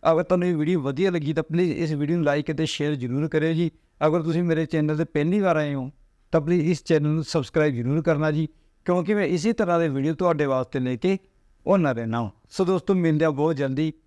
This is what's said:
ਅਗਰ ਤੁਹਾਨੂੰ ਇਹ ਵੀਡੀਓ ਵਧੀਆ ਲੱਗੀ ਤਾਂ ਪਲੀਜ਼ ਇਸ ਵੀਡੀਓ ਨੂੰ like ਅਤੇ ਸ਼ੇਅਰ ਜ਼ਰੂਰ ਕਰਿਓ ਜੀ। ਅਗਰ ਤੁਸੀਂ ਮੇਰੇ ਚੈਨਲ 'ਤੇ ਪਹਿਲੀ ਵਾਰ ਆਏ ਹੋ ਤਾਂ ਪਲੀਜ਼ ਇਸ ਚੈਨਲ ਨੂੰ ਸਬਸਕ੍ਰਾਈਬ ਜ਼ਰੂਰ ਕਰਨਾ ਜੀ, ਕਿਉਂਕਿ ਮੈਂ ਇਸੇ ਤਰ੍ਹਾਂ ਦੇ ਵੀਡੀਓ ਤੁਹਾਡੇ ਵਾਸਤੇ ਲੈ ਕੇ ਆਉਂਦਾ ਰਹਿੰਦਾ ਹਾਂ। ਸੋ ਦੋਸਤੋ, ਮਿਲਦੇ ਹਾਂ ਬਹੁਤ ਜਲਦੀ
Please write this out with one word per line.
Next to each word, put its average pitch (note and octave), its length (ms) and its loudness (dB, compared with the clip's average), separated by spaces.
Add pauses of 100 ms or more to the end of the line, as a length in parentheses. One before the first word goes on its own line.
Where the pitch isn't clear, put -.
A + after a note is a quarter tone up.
(120)
ਅਗਰ E3 100 2
ਤੁਹਾਨੂੰ F3+ 260 0
ਇਹ F3 80 0
ਵੀਡੀਓ D#3 240 0
ਵਧੀਆ C#3+ 300 0
ਲੱਗੀ D#3 220 -2
ਤਾਂ D#3 100 -2
ਪਲੀਜ਼ E3 300 0
ਇਸ D#3 200 -2
ਵੀਡੀਓ D3 240 -2
ਨੂੰ D#3+ 100 0
like D3 280 0
ਅਤੇ D#3 120 -2
ਸ਼ੇਅਰ D3+ 280 -2
ਜ਼ਰੂਰ C3 340 -4
ਕਰਿਓ D#3+ 240 0
ਜੀ। E3 180 0 (360)
ਅਗਰ D#3+ 160 2
ਤੁਸੀਂ E3 200 0
ਮੇਰੇ E3 240 0
ਚੈਨਲ D3+ 300 0
'ਤੇ E3 80 0
ਪਹਿਲੀ E3+ 360 0
ਵਾਰ F3+ 160 2
ਆਏ D3 180 -2
ਹੋ C3+ 160 -6 (420)
ਤਾਂ E3 80 4
ਪਲੀਜ਼ E3 300 0
ਇਸ D#3+ 140 -2
ਚੈਨਲ D3+ 240 2
ਨੂੰ D#3 160 0
ਸਬਸਕ੍ਰਾਈਬ D3+ 500 0
ਜ਼ਰੂਰ C3 280 -2
ਕਰਨਾ D#3 280 0
ਜੀ, D3+ 180 -2 (360)
ਕਿਉਂਕਿ F3+ 300 0
ਮੈਂ G3+ 120 0
ਇਸੇ F3+ 260 0
ਤਰ੍ਹਾਂ F3 260 0
ਦੇ E3 100 2
ਵੀਡੀਓ C#3 260 -2
ਤੁਹਾਡੇ D#3+ 320 0
ਵਾਸਤੇ C3 340 -2
ਲੈ B2+ 160 -2
ਕੇ F#3 220 0 (480)
ਆਉਂਦਾ F3 260 2
ਰਹਿੰਦਾ A2+ 260 -4
ਹਾਂ। G#2+ 120 -4 (200)
ਸੋ F#3+ 140 -2
ਦੋਸਤੋ, F#3+ 300 0
ਮਿਲਦੇ E3 300 2
ਹਾਂ D#3+ 80 2
ਬਹੁਤ D3 240 0
ਜਲਦੀ C#3+ 360 -2 (140)